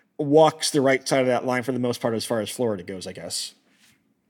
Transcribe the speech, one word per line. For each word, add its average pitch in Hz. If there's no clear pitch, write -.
walks 151
the 151
right 131
side 139
of 127
that 120
line 123
for 135
the 123
most 123
part 117
as 110
far 117
as 104
Florida 107
goes, 92
I 92
guess. -